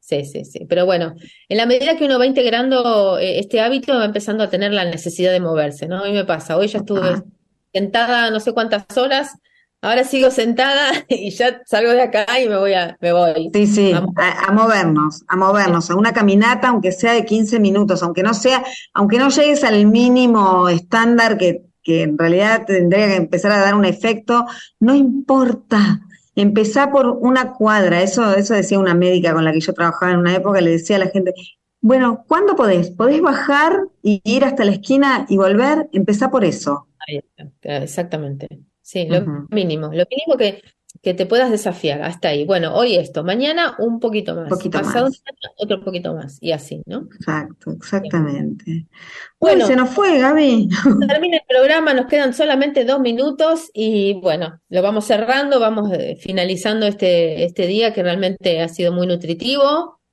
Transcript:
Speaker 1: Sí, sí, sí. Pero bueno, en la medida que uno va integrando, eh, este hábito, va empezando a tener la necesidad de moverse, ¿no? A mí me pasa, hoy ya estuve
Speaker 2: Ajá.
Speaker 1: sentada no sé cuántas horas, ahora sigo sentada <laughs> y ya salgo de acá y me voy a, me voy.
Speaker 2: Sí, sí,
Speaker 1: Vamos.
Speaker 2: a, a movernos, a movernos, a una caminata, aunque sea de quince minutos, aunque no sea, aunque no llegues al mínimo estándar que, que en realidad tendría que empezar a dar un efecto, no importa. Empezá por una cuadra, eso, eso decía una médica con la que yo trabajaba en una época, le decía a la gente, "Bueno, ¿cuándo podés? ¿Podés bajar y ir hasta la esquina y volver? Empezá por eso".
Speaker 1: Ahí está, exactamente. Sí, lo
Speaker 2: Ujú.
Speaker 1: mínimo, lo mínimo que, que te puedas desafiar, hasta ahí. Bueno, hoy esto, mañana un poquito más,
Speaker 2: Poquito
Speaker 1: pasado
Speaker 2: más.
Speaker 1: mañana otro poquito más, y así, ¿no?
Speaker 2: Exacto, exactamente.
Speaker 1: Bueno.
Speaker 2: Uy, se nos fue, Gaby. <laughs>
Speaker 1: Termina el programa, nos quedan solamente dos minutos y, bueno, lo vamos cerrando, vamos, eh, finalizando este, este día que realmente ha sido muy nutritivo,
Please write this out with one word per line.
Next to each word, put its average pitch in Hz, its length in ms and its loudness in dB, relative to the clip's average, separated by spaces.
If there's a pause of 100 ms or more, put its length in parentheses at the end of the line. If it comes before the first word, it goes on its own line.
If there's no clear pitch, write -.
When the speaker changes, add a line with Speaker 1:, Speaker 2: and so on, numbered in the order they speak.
Speaker 1:
Sí, 143 240 -6
sí, 143 200 -12
sí. - 240 -16
Pero 180 160 0
bueno, 170 300 -2 (340)
en 202 80 -4
la 226 100 0
medida 269 300 0
que 320 80 -2
uno 269 140 2
va 247 80 2
integrando, 240 920 0
eh, 185 200 -2
este 202 220 -2
hábito, 269 340 -2
va 233 100 0
empezando 208 400 -4
a - 60 -4
tener 202 220 -2
la 196 120 -2
necesidad 175 480 -2
de 180 80 2
moverse, 151 460 -4
¿no? 185 160 -8
A 202 40 -6
mí 202 60 -4
me 202 120 -2
pasa, 160 320 -4
hoy 202 120 0
ya 208 100 -6
estuve 202 220 -4
Speaker 2:
Ajá. 185 240 -2 (480)
Speaker 1:
sentada 233 580 0
no 220 100 -4
sé 226 120 -4
cuántas 220 320 -2 (140)
horas, 269 340 -2 (480)
ahora 240 240 0
sigo 262 260 2
sentada 269 600 0 (100)
<laughs> - 80 -18
y 202 220 -4
ya 247 360 -2
salgo 226 260 2
de 247 100 4
acá 233 240 0 (180)
y 226 40 0
me 208 100 0
voy 196 160 0
a, 175 260 -2
me 175 120 0
voy. 165 420 2
Speaker 2:
Sí, 208 120 4
sí, 208 260 4
Speaker 1:
Vamos. 180 240 0
Speaker 2:
a, 190 320 -2
a 196 40 0
movernos, 180 760 2
a 180 80 -2
movernos, 190 540 2
a 175 60 0
una 220 160 2
caminata, 220 560 2
aunque 196 240 0
sea 233 220 0
de 226 100 2
quince 220 340 0
minutos, 190 440 2
aunque 170 200 -2
no 220 120 0
sea, 254 280 0 (320)
aunque 208 240 2
no 269 120 4
llegues 294 340 2
al 208 220 4
mínimo 226 800 4
estándar 226 680 2
que, 175 240 0 (200)
que 165 200 0
en 151 160 -2
realidad 202 480 2
tendría 190 400 2
que 196 100 2
empezar 180 360 0
a 208 80 2
dar 202 160 2
un 202 80 4
efecto, 226 640 0 (340)
no 240 140 4
importa. 254 1080 2 (340)
Empezá 214 560 2
por 269 180 2
una 247 440 0
cuadra, 196 500 2
eso, 202 320 0
eso 202 200 0
decía 196 240 0
una 180 160 2
médica 175 400 2
con 160 100 0
la 160 80 0
que 160 80 0
yo 175 140 -4
trabajaba 170 380 -2
en 180 60 2
una 175 160 2
época, 190 280 0
le 165 80 2
decía 165 260 0
a 190 40 2
la 185 80 -2
gente, 185 260 -2 (480)
"Bueno, 240 440 2
¿cuándo 403 300 2
podés? 190 320 2
¿Podés 294 320 0
bajar 302 540 2 (280)
y 202 220 0
ir 233 180 0
hasta 269 220 0
la 202 80 2
esquina 262 560 0
y 202 80 2
volver? 240 560 2
Empezá 208 380 0
por 247 160 2
eso". 143 400 -4 (200)
Speaker 1:
Ahí 147 140 -8 (160)
está, 147 460 -12
exactamente. 147 680 -8 (320)
Sí, 180 300 -8
lo 170 80 2
Speaker 2:
Ujú. 147 320 -8
Speaker 1:
mínimo, 160 380 -4
lo 160 220 -2
mínimo 294 280 -2
que, 202 240 -2 (400)
que 185 100 -2
te 180 140 -4
puedas 240 240 0
desafiar, 175 520 -4
hasta 170 260 -6
ahí. 147 180 -2
Bueno, 170 300 -2
hoy 226 200 2
esto, 160 280 -4
mañana 285 540 -2
un 233 220 -4
poquito 214 340 -4
más, 165 140 -10
Speaker 2:
Poquito - 320 -4
Speaker 1:
pasado 240 260 -2
Speaker 2:
más. 269 200 -6
Speaker 1:
mañana - 320 -20
otro 202 260 -6
poquito 175 300 -8
más, 139 260 -14
y 165 120 -6
así, - 340 -10
¿no? 202 280 -12
Speaker 2:
Exacto, - 580 -10
exactamente. 156 1160 -6 (540)
Speaker 1:
Bueno. - 240 4
Speaker 2:
Uy, 208 60 2
se 254 60 4
nos 254 140 0
fue, 381 280 2
Gaby. 262 500 2
<laughs> 208 400 2
Speaker 1:
Termina 330 300 0
el - 100 -8
programa, 285 460 2
nos 254 120 0
quedan 269 280 0
solamente 285 500 0
dos 262 160 0
minutos 294 720 -2
y, 214 480 0
bueno, 165 480 -4
lo 180 140 0
vamos 208 240 0
cerrando, 262 520 0
vamos, 220 340 0
eh, - 280 -6
finalizando 190 640 -2
este, 175 580 0
este 175 220 -2
día 220 260 0
que 208 100 -4
realmente 175 580 -2
ha 165 80 -2
sido 175 240 -2
muy 180 140 -2
nutritivo, 254 920 -2 (140)